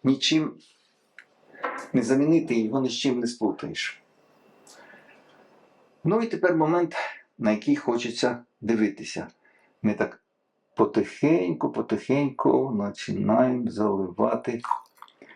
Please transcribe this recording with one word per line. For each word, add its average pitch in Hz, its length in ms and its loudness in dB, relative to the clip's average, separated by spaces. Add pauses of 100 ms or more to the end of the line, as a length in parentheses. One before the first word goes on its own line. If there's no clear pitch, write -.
нічим 135 500 2 (1400)
не 127 100 2
замінити, 135 580 2
його 113 200 0
ні 127 80 0
з 120 40 -4
чим 123 280 -2
не 117 60 -2
сплутаєш. - 760 -6 (2000)
Ну 208 180 2
і 220 40 -2
тепер 175 300 0
момент, 165 380 2 (440)
на 110 120 2
який 120 260 2
хочеться 120 680 -2 (160)
дивитися. 107 680 -2 (560)
Ми 107 120 2
так - 280 -4 (540)
потихеньку, - 960 0
потихеньку 127 1040 0
починаємо 107 920 0
заливати. 107 880 -2 (760)